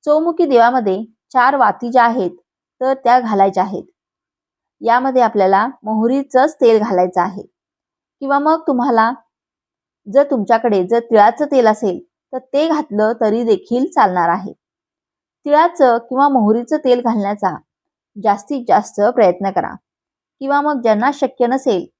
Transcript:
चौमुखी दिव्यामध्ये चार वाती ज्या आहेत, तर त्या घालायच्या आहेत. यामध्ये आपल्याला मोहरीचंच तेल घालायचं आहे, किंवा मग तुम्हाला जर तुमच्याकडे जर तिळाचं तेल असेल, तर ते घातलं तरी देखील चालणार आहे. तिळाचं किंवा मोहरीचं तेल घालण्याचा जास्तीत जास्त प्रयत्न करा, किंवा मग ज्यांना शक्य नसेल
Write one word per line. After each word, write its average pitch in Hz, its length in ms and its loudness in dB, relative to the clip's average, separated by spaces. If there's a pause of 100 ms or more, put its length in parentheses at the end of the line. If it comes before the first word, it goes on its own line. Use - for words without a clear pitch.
चौमुखी 320 420 0
दिव्यामध्ये 233 580 2 (300)
चार 262 220 2
वाती 233 360 0
ज्या 247 120 4
आहेत, 233 280 0 (500)
तर 262 120 -2
त्या 254 260 2
घालायच्या 196 440 0
आहेत. 190 200 -8 (960)
यामध्ये 247 400 0
आपल्याला 208 460 2 (160)
मोहरीचंच 247 720 0
तेल 226 240 4
घालायचं 185 420 -2
आहे, 190 200 -6 (800)
किंवा 277 180 -2
मग 320 280 0
तुम्हाला 240 440 0 (960)
जर 254 240 2
तुमच्याकडे 226 560 0
जर 233 140 0
तिळाचं 226 440 2
तेल 269 220 2
असेल, 208 320 -2 (340)
तर 262 100 -8
ते 294 240 -2
घातलं 233 540 -2
तरी 226 220 0
देखील 233 480 0
चालणार 185 380 0
आहे. 185 220 -4 (960)
तिळाचं 302 540 2
किंवा 262 300 -2
मोहरीचं 240 480 0
तेल 247 240 0
घालण्याचा 208 540 -4 (600)
जास्तीत 214 520 -4
जास्त 208 340 0 (140)
प्रयत्न 196 360 0
करा, - 220 -4 (680)
किंवा 285 200 -2
मग 294 200 -4
ज्यांना 220 320 0
शक्य 254 340 -2
नसेल 233 380 -2 (140)